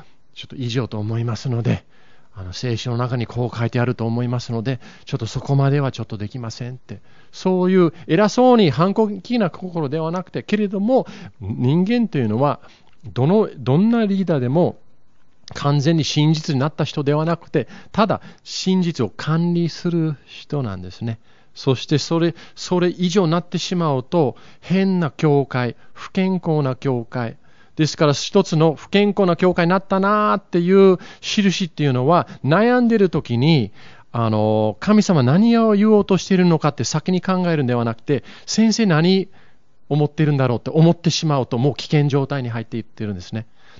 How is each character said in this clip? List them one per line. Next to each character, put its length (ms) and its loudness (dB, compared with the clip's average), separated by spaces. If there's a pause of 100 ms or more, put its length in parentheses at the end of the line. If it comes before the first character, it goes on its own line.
(340)
ち 100 -18
ょ 20 -16
っ 20 -20
と 80 -16
異 120 -8
常 200 -4
と 100 -8
思 200 -4
い 60 -4
ま 120 -4
す 140 -8
の 120 -4
で、 220 -2 (500)
あ 80 -14
の、 120 -12
聖 240 -4
書 120 -8
の 60 -4
中 220 -4
に 80 -4
こ 260 -6
う 40 -14
書 100 -4
い 40 -4
て 100 -2
あ 40 0
る 100 -2
と 120 -4
思 160 -4
い 60 -4
ま 120 -4
す 120 -10
の 100 -4
で、 180 -6 (240)
ち 100 -8
ょ 20 -4
っ 20 -10
と 80 -6
そ 140 -8
こ 140 -2
ま 140 2
で 120 0
は 120 -2
ち 80 -12
ょ 40 -8
っ 20 -10
と 100 -10
で 140 -8
き 80 -12
ま 120 -10
せ 200 -12
ん 60 -14
っ 20 -
て。 240 -18 (300)
そ 320 0
う 60 2
い 160 6
う 60 0 (140)
偉 240 4
そ 240 6
う 20 6
に 140 6
反 240 0
抗 140 2
的 300 -4
な 120 0
心 400 -6
で 80 -4
は 120 -4
な 140 -6
く 80 -18
て、 100 -6
け 140 -2
れ 120 -2
ど 120 -4
も、 260 2 (340)
人 460 0
間 220 0
と 80 -6
い 60 0
う 60 0
の 120 -2
は、 200 0 (440)
ど 220 -2
の、 320 2
ど 180 0
ん 140 2
な 160 0
リ 160 -2
ー 20 -2
ダ 140 0
ー 20 -2
で 80 -2
も、 300 0 (760)
完 260 0
全 160 2
に 80 0
真 280 2
実 220 -2
に 60 0
な 80 0
っ 60 -6
た 100 -4
人 200 -6
で 100 0
は 100 0
な 120 -2
く 140 -20
て、 180 -2 (240)
た 140 2
だ 140 -2 (220)
真 400 -2
実 220 -2
を 60 -4
管 440 -2
理 140 0
す 220 -6
る 340 -2
人 380 -8
な 140 -6
ん 60 -12
で 80 -14
す 120 -14
ね。 160 -6 (360)
そ 200 0
し 120 -6
て 120 0
そ 200 -2
れ、 160 0 (200)
そ 260 -2
れ 80 2
以 220 -2
上 160 2
に 60 0
な 80 0
っ 60 -10
て 120 -6
し 160 -6
ま 200 0
う 80 -2
と、 340 0 (240)
変 400 0
な 100 -2
教 340 2
会、 320 -4 (160)
不 200 -18
健 220 0
康 280 -2
な 140 -2
教 280 -2
会。 320 -8 (400)
で 100 2
す 100 -8
か 100 2
ら、 60 4
一 320 0
つ 120 -2
の 180 4
不 160 -16
健 180 2
康 180 2
な 100 2
教 180 2
会 120 2
に 40 2
な 80 2
っ 80 -6
た 120 -2
な 360 2
ー 40 -2
っ 40 -8
て 180 -2
い 320 6
う 60 2 (220)
印 460 0
っ 20 -14
て 140 -6
い 40 2
う 60 2
の 140 0
は、 200 4 (180)
悩 360 2
ん 80 2
で 80 2
る 140 4
時 280 -2
に、 340 2 (400)
あ 160 0
の、 520 2
神 220 4
様 200 2
何 340 4
を 160 4
言 200 4
お 80 6
う 40 0
と 140 2
し 80 -6
て 80 2
い 20 4
る 80 4
の 140 4
か 100 0
っ 60 -2
て 100 -6
先 280 -2
に 100 0
考 280 -2
え 60 0
る 80 0
ん 20 -2
で 80 0
は 100 0
な 100 -2
く 80 -14
て、 220 -2 (200)
先 300 2
生 100 0
何 440 2 (600)
思 180 2
っ 20 -8
て 160 -2
る 80 2
ん 40 0
だ 120 2
ろ 80 0
う 20 -6
っ 20 -6
て 100 -8
思 200 6
っ 40 2
て 140 -2
し 180 -2
ま 140 0
う 60 -2
と、 100 -4
も 160 2
う 20 -8
危 120 -12
険 220 2
状 180 0
態 160 -6
に 80 -6
入 120 -8
っ 40 -12
て 100 -10
い 40 -4
っ 20 -10
て 220 -12
る 80 -6
ん 20 -8
で 80 -10
す 100 -14
ね。 140 -8 (320)